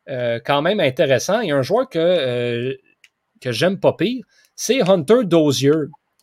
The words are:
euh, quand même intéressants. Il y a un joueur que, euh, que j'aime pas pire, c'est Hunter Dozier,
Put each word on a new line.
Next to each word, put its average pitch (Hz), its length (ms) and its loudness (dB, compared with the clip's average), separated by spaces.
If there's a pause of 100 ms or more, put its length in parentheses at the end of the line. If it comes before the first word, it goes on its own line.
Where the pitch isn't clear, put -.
euh, 120 360 -4
quand 143 180 0
même 190 180 0
intéressants. 143 600 0
Il 208 80 -4
y 147 40 -2
a 143 40 0
un 135 60 0
joueur 233 260 -2
que, 165 100 -6
euh, 127 760 -2 (680)
que 123 120 -6
j'aime 165 260 -2
pas 139 140 2
pire, 233 320 -4 (300)
c'est 254 260 -2
Hunter 196 440 2
Dozier, 147 480 2 (500)